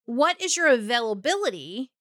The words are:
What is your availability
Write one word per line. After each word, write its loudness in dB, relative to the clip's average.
What 0
is -2
your 4
availability 0